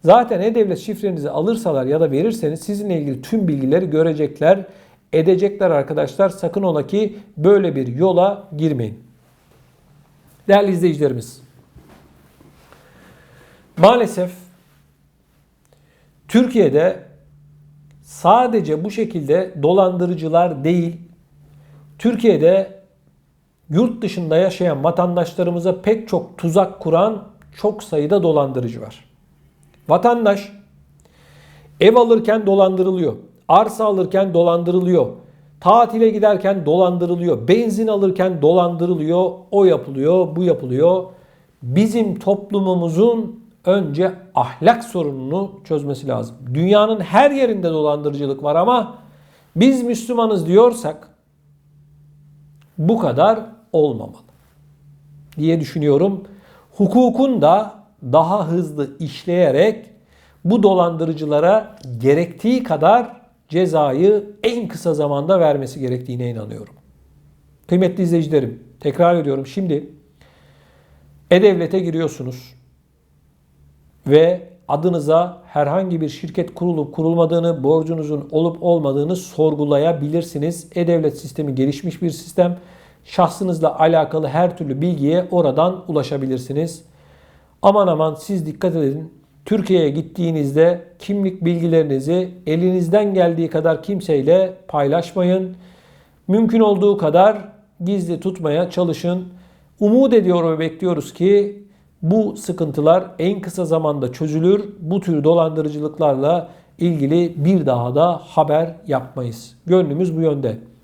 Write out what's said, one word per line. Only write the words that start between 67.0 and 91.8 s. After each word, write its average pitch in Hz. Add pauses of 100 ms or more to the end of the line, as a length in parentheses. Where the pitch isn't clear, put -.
Kıymetli 185
izleyicilerim, 151 (160)
tekrar 175
ediyorum. 139
Şimdi 165 (1400)
E-Devlet'e 185
giriyorsunuz 160 (1500)
ve 165 (260)
adınıza 165
herhangi 165
bir 151
şirket -
kurulup 170
kurulmadığını, 165
borcunuzun 156
olup 165
olmadığını 160
sorgulayabilirsiniz. 151
E-Devlet 170
sistemi 143
gelişmiş 135
bir 170
sistem. 175 (460)
Şahsınızla 165
alakalı 160
her 175
türlü 143
bilgiye 165
oradan 175
ulaşabilirsiniz. 139 (760)
Aman 202
aman 156
siz 170
dikkat 160
edin. 156 (320)
Türkiye'ye 185
gittiğinizde 160 (180)
kimlik 190
bilgilerinizi 165 (140)